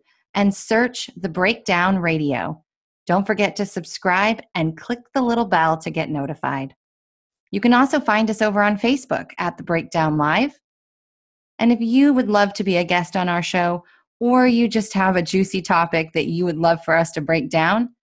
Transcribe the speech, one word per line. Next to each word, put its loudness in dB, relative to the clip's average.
and 2
search -2
The -6
Breakdown 0
Radio. -2
Don't 2
forget 0
to -4
subscribe -2
and -2
click -8
the 0
little 0
bell 2
to -10
get -4
notified. -6
You -4
can 4
also 2
find 0
us -4
over 0
on 2
Facebook -4
at -6
The -14
Breakdown -2
Live. 0
And 2
if 0
you 4
would 0
love 4
to -4
be 2
a 2
guest -2
on 0
our 0
show, -2
or 2
you 4
just -2
have 2
a 2
juicy -2
topic 0
that -2
you -2
would -2
love 2
for 0
us 0
to -6
break -2
down 0